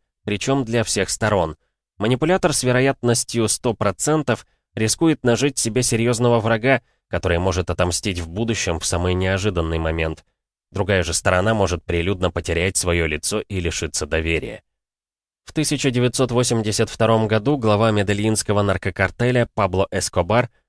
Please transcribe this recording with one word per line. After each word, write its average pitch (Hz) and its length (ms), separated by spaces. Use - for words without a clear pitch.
причем 131 400
для 113 200
всех - 260
сторон. 92 460
Манипулятор 151 560
с - 120
вероятностью 123 840
сто - 240
процентов 123 760
рискует 147 480
нажить 123 360
себе 117 240
серьезного 120 580
врага, 113 420
который 85 300
может 90 320
отомстить 90 480
в 82 100
будущем 98 520
в - 60
самый 90 280
неожиданный 92 640
момент. 80 460
Другая 95 320
же 82 100
сторона 95 400
может 90 300
прилюдно 87 480
потерять 85 440
свое 85 300
лицо 78 340
и 95 200
лишиться 80 460
доверия. 80 560
В - 80
тысяча 147 380
девятьсот 123 420
восемьдесят 113 580
втором 110 380
году 110 280
глава 110 360
медельинского 104 680
наркокартеля 101 920
Пабло 95 380
Эскобар 98 580